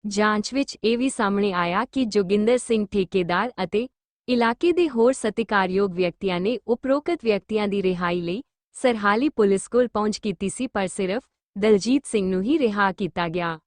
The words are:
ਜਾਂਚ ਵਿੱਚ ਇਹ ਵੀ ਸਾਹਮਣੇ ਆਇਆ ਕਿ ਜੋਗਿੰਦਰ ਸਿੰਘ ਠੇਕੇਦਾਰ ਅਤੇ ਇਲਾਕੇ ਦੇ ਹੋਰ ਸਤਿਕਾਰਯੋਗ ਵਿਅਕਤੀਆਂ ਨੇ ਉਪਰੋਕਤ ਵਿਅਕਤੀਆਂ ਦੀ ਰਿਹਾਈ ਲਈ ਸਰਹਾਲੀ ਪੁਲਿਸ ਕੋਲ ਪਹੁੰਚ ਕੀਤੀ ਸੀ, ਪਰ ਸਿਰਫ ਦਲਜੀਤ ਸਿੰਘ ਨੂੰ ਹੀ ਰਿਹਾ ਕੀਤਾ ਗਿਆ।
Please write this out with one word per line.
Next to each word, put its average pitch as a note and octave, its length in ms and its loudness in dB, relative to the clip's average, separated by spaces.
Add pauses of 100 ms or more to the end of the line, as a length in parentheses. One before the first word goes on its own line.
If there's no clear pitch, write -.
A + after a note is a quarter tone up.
ਜਾਂਚ G#3+ 500 0
ਵਿੱਚ C#4 300 -4
ਇਹ A#3 140 2
ਵੀ C4 120 0
ਸਾਹਮਣੇ G3+ 440 0
ਆਇਆ F3+ 320 -2
ਕਿ C4 200 -2
ਜੋਗਿੰਦਰ G#3 520 2
ਸਿੰਘ A3 340 0
ਠੇਕੇਦਾਰ F#3 600 0 (120)
ਅਤੇ A3 240 -2 (400)
ਇਲਾਕੇ A#3+ 440 2
ਦੇ E4+ 180 2
ਹੋਰ A#3+ 240 4
ਸਤਿਕਾਰਯੋਗ G3+ 800 0
ਵਿਅਕਤੀਆਂ F3 460 -2
ਨੇ A3 180 -2 (100)
ਉਪਰੋਕਤ C#4 560 -2
ਵਿਅਕਤੀਆਂ G#3 440 0
ਦੀ G3 160 -2
ਰਿਹਾਈ F3+ 380 0
ਲਈ F3+ 200 -6 (340)
ਸਰਹਾਲੀ A3+ 540 0
ਪੁਲਿਸ G3 380 2
ਕੋਲ A#3+ 200 2
ਪਹੁੰਚ G#3 300 -2
ਕੀਤੀ G3 320 -4
ਸੀ, C4 180 -6
ਪਰ G3 200 -4
ਸਿਰਫ G3 360 -4 (320)
ਦਲਜੀਤ G#3+ 500 2
ਸਿੰਘ F#3+ 240 -2
ਨੂੰ F#3 140 0
ਹੀ D4+ 160 2
ਰਿਹਾ G3+ 320 2
ਕੀਤਾ F3 380 -4
ਗਿਆ। E3+ 380 -4